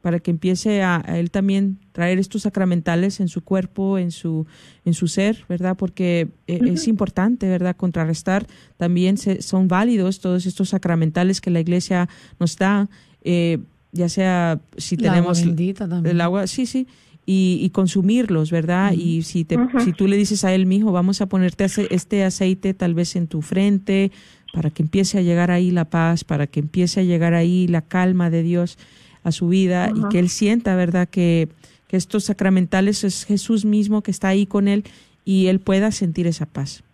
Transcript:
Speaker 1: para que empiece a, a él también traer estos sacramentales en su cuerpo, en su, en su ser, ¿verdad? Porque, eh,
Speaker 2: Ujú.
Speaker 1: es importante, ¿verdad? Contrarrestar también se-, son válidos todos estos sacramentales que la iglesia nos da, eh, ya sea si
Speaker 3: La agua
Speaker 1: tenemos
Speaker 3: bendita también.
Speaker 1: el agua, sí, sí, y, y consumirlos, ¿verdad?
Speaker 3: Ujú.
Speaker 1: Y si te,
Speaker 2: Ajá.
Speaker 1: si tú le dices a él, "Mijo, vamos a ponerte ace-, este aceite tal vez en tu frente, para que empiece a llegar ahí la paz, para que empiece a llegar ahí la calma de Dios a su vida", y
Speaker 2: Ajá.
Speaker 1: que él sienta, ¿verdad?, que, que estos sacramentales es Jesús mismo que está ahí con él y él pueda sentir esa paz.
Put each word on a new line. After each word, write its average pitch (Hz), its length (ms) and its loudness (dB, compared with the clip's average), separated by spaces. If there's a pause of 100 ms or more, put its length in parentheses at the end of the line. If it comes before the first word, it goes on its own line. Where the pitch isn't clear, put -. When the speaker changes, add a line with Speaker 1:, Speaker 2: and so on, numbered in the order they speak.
Speaker 1:
para 175 200 -2
que 180 100 -4
empiece 185 520 0
a, 175 220 0
a 170 140 -4
él 170 120 -2
también 196 480 0 (140)
traer 180 260 0
estos 196 240 -4
sacramentales 180 800 0
en 185 80 0
su 165 160 -6
cuerpo, 190 540 -2
en 175 140 -4
su, 160 340 -6 (400)
en 170 80 2
su 175 140 -2
ser, 208 380 -2
¿verdad? 185 300 -4
Porque, 175 520 -2 (180)
eh, 175 160 -4
Speaker 2:
Ujú. 214 100 2
Speaker 1:
es 269 160 -2
importante, 202 640 0
¿verdad? 180 260 -2
Contrarrestar 170 720 -2 (320)
también 180 400 2
se-, 196 240 -2
son 185 260 2
válidos 190 520 2
todos 180 260 -2
estos 185 240 -2
sacramentales 175 720 0
que 185 80 -4
la 170 100 2
iglesia 180 480 0 (300)
nos 175 180 -2
da, 202 320 2 (360)
eh, 170 340 0 (340)
ya 175 160 0
sea 175 500 0 (200)
si - 180 -4
Speaker 3:
La 220 120 2
agua - 80 2
Speaker 1:
tenemos 175 280 2
Speaker 3:
bendita 175 420 -2
también. 170 280 0
Speaker 1:
el 170 80 2
agua, 185 240 0
sí, 254 180 -4
sí, 254 220 -4 (400)
y, 185 360 2
y 180 80 0
consumirlos, 190 800 0
¿verdad? 175 420 0
Speaker 3:
Ujú. 165 100 0
Speaker 1:
Y 165 200 0
si 165 220 -4
te, 165 120 -2
Speaker 2:
Ajá. 247 240 0
Speaker 1:
si 220 120 2
tú 190 160 0
le 196 80 2
dices 202 280 0
a 185 100 2
él, 190 120 2
"Mijo, 196 260 2
vamos 180 280 0
a 202 60 0
ponerte 190 380 0
ace-, 196 260 -2
este 196 340 0
aceite 190 500 -2
tal 175 200 -2
vez 170 220 -2
en 175 100 -2
tu 156 160 -6
frente, 196 680 0 (420)
para 160 160 0
que 160 120 -4
empiece 190 360 0
a 185 40 2
llegar 175 300 2
ahí 180 180 2
la 175 140 2
paz, 165 400 0
para 147 240 -2
que - 100 -4
empiece 170 420 -2
a - 40 2
llegar 170 300 2
ahí 175 340 2
la 165 140 0
calma 185 480 0
de 165 120 0
Dios 175 360 -2 (440)
a 175 80 -2
su 175 180 -2
vida", 180 460 2
y 220 60 0
Speaker 2:
Ajá. 208 80 0
Speaker 1:
que 208 100 0
él 180 100 2
sienta, 208 460 0
¿verdad?, 180 340 0
que, 170 400 2 (380)
que - 100 -4
estos 196 280 -2
sacramentales 190 800 0
es 190 220 -4
Jesús 208 380 0
mismo 208 380 2
que 208 80 -6
está 190 180 -2
ahí 196 180 2
con 202 200 0
él 202 160 0 (420)
y 190 220 2
él 185 140 2
pueda 196 320 2
sentir 175 340 -2
esa 160 200 -2
paz. - 360 -8 (120)